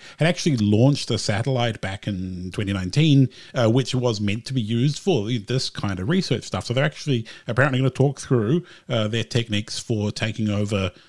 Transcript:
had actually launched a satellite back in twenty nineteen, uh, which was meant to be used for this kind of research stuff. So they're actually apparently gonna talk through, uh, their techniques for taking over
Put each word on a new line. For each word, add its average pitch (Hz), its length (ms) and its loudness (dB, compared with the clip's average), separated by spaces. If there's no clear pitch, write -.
had 151 100 4
actually 165 300 0
launched 110 520 4
a 113 60 0
satellite 113 640 -2
back 98 260 -8
in 92 460 -6
twenty 98 220 -4
nineteen, 135 560 4
uh, 117 160 2
which 127 240 0
was 120 260 0
meant 107 240 -2
to - 80 -10
be 131 80 -2
used 117 380 0
for 120 320 0
this 123 400 -2
kind 98 280 -6
of 95 120 -4
research - 340 0
stuff. - 220 -6
So 120 80 -4
they're 135 100 2
actually 135 400 -2
apparently 127 320 2
gonna 135 100 2
talk 135 320 2
through, 123 420 2
uh, 113 220 0
their 113 160 -2
techniques 110 540 -2
for 107 340 -2
taking 107 380 -2
over 101 420 0